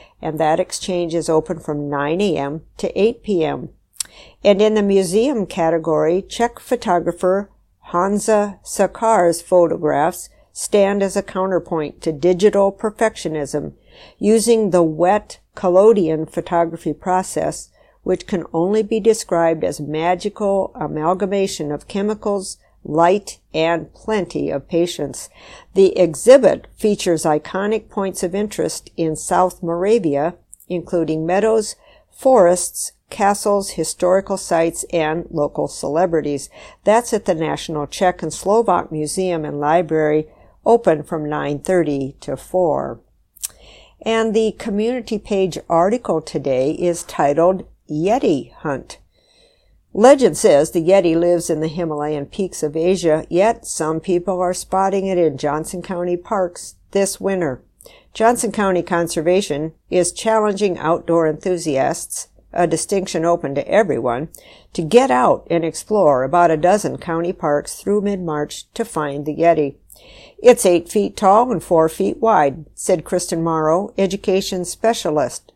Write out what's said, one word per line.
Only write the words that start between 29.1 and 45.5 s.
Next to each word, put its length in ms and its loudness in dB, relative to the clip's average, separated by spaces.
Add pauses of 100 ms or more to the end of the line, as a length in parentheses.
South 480 -2
Moravia, 720 0 (320)
including 580 -4
meadows, 500 0 (360)
forests, 800 2 (180)
castles, 640 0
historical 640 0
sites, 540 -2
and 400 -2
local 360 -2
celebrities. 840 -2 (340)
That's 300 2
at 120 -4
the 100 0
National 520 -4
Czech 340 -2
and 120 -6
Slovak 580 0
Museum 540 -4
and 140 -8
Library, 680 0 (380)
open 380 4
from 240 -6
nine 320 -4
thirty 600 0
to 180 -8
four. 640 -2 (1040)
And 320 0
the 240 2
community 580 -4
page 400 -2 (100)